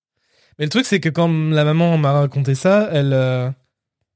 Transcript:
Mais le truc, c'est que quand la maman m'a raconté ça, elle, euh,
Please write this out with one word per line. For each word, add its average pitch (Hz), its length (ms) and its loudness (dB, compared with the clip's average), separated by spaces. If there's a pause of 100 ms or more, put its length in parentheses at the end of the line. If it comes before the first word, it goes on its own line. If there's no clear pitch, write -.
(600)
Mais 151 60 -4
le 147 40 -4
truc, 262 160 0
c'est 196 140 0
que 160 100 -2
quand 170 180 0
la 156 380 0
maman 165 320 2
m'a 139 140 2
raconté 139 420 0
ça, 202 380 0
elle, 143 220 0
euh, 127 360 0 (680)